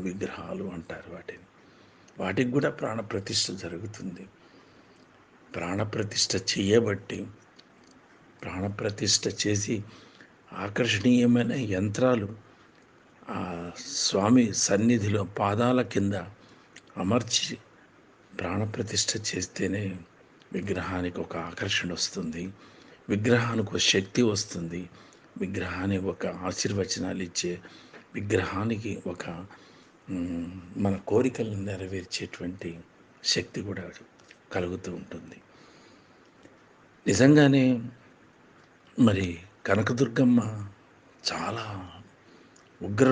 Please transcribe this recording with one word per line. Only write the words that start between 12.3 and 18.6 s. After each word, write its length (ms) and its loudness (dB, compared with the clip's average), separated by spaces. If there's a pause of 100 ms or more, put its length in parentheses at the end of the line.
ఆ 60 -4 (640)
స్వామి 400 6 (220)
సన్నిధిలో 540 4 (160)
పాదాల 440 2 (120)
కింద 220 0 (880)
అమర్చి 500 0 (800)
ప్రాణప్రతిష్ఠ 800 -2 (180)